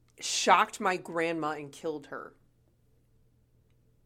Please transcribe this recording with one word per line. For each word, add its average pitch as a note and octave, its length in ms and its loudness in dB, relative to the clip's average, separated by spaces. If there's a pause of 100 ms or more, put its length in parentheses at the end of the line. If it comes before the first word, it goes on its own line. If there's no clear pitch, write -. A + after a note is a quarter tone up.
(200)
shocked - 600 4
my F#3+ 180 0
grandma E3 540 -2
and D3 200 -10
killed D3+ 360 -8
her. A#2+ 260 -14 (1700)